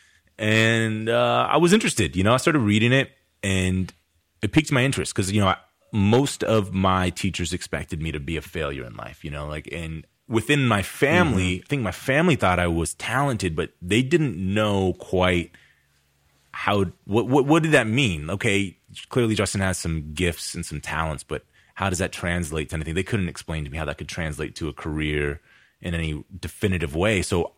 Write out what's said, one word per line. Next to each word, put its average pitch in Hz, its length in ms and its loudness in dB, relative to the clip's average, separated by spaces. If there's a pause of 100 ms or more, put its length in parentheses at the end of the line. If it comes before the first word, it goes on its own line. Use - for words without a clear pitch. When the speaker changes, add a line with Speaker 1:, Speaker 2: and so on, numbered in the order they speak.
(380)
Speaker 1:
And, 110 720 2
uh, 120 420 2
I - 60 4
was 170 160 4
interested, 113 420 2
you 90 80 2
know, 107 120 4
I - 20 6
started 147 240 2
reading 107 320 4
it, 135 200 2 (300)
and 92 500 0 (480)
it 104 120 -4
piqued 156 180 4
my 131 140 2
interest 127 300 -2
'cause, 95 180 -2
you 104 80 4
know, 98 80 4
I, 90 80 2 (360)
most 113 520 2
of 104 280 2
my 92 380 2
teachers 87 420 -4
expected 78 480 -6
me 78 120 -6
to 78 80 -6
be 78 160 -6
a 76 60 -6
failure 71 420 -8
in 57 100 -16
life, 55 300 -16
you 78 60 -10
know, 73 160 -10
like, 76 260 -10
and 80 340 -10 (220)
within 127 400 2
my 101 140 2
family, 131 720 2
Speaker 2:
Mm-hmm. - 80 -10
Speaker 1:
I - 40 -16
think 143 140 -2
my 92 100 -2
family 147 440 2
thought 90 240 2
I 87 60 2
was 85 280 -2
talented, 110 600 -2
but 82 160 -4 (100)
they 101 200 2
didn't 135 340 0
know 98 580 0
quite 90 560 0 (1000)
how, 101 320 0 (200)
what, 101 240 0
what, 135 180 4
what 156 160 6
did 160 100 0
that 131 140 6
mean? 104 440 0
Okay, 98 460 0 (320)
clearly 117 260 2
Justin 101 260 0
has 92 180 0
some 78 340 -4
gifts 82 420 -2
and 85 100 -8
some 76 160 -10
talents, 78 440 -4
but 73 200 -8 (340)
how 98 100 0
does 90 120 -2
that 90 100 -2
translate 80 600 -4
to - 40 -8
anything? 78 200 -6
They 92 100 -2
couldn't 92 240 -2
explain 80 360 -8
to 69 60 -10
me 73 80 -8
how 78 60 -6
that 71 140 -6
could 73 100 -12
translate 76 480 -8
to 80 120 -6
a 71 40 -6
career 76 680 -4 (400)
in 87 140 -6
any 78 300 -4 (120)
definitive 85 600 -4
way. 95 260 2
So, 85 360 -2